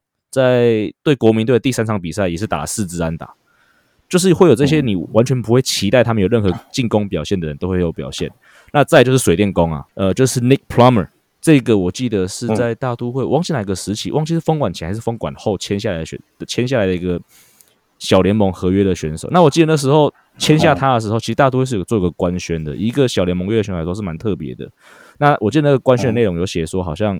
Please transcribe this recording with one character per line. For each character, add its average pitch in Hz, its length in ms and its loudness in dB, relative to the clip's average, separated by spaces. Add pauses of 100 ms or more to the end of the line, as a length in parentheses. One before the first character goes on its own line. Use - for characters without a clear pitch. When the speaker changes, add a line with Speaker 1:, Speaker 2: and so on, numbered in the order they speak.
(280)
Speaker 1:
在 120 640 2 (120)
对 151 100 2
国 113 180 4
民 110 140 0
队 131 80 2
的 113 60 2
第 135 100 0
三 120 160 -2
场 107 140 -4
比 85 100 -8
赛 95 180 -2
也 85 80 -2
是 98 120 -6
打 82 140 -4
了 76 40 -8
四 - 180 -4
支 85 160 -6
安 82 160 -4
打， - 160 -16 (720)
就 180 120 -2
是 185 160 4
会 180 140 6
有 135 60 6
这 135 120 2
些 151 140 2
你 120 140 -2 (180)
完 110 120 4
全 127 160 -2
不 107 120 -2
会 127 100 4
期 - 280 -4
待 123 140 4
他 113 80 0
们 110 100 0
有 92 60 2
任 113 140 0
何 95 100 2 (180)
进 123 180 -2
攻 104 200 0
表 87 160 -4
现 98 160 -2
的 80 60 -6
人 73 100 -8
都 90 120 -6
会 92 120 0
有 85 100 0
表 71 200 -10
现。 - 180 -8
Speaker 2:
嗯。 - 80 -16 (380)
Speaker 1:
那 143 100 4
再 143 180 4
就 123 80 2
是 131 80 4
水 101 160 2
电 101 180 2
工 82 200 0
啊， 71 120 -8 (100)
呃， 95 180 -2
就 127 140 2
是 127 140 -2
Nick 127 280 2
Plummer， 120 400 4 (320)
这 156 200 6
个 117 160 2
我 90 140 0
记 127 180 -6
得 98 200 -2
是 - 200 -10
在 117 260 -2
大 123 200 -6
都 120 160 -6
会， 127 120 -4
Speaker 2:
嗯。 98 80 -4
Speaker 1:
忘 143 120 0
记 180 100 -6
哪 123 120 -4
个 95 100 -4
时 - 200 -6
期， - 180 -8
忘 151 120 -2
记 156 100 -4
是 165 60 -2
封 160 180 -2
管 113 140 -2
前 82 140 -10
还 92 80 -6
是 110 60 -8
封 117 160 -6
管 80 180 -8
后 104 220 -4
签 101 240 -6
下 107 100 -4
来 85 80 -6
的 80 80 -8
选-， - 140 -14 (260)
签 120 220 -4
下 131 100 -2
来 101 80 0
的 95 80 0
一 90 40 -2
个 87 220 -4 (800)
小 - 220 2
联 95 160 2
盟 98 160 2
合 90 180 -4
约 98 140 2
的 92 100 0
选 78 220 -6
手。 - 160 -12
那 175 100 4
我 160 60 6
记 151 120 2
得 160 120 4
那 160 40 4
时 139 120 -2
候 147 240 2 (240)
签 156 220 2
下 156 160 4
他 135 200 0
的 117 60 0
时 110 80 -4
候， 107 80 0
Speaker 2:
嗯。 117 40 -2
Speaker 1:
其 - 60 -8
实 113 80 -4
大 139 140 4
都 127 100 0
会 131 60 0
是 127 120 -4
有 92 60 -2
做 110 160 -2
个 90 120 2
官 90 280 -2
宣 82 240 -6
的， 73 140 -6
一 107 140 -2
个 131 180 0
小 98 160 0
联 90 120 0
盟 92 120 -4
约 110 80 -2
的 110 60 2
选 92 120 -6
手 87 40 -4
来 80 60 -6
说 87 100 -4
是 107 80 -8
蛮 82 160 -8
特 98 180 -4
别 67 180 -10
的。 - 140 -12 (500)
那 143 220 2
我 104 100 0
记 151 120 2
得 143 60 2
那 143 40 4
个 135 60 4
官 127 180 4
宣 123 100 -2
的 117 60 0
内 117 120 2
容 90 140 0
有 92 60 -2
写 85 220 -4
说， 92 160 -4
Speaker 2:
嗯。 - 20 -8
Speaker 1:
好 82 100 -6
像， 98 260 -2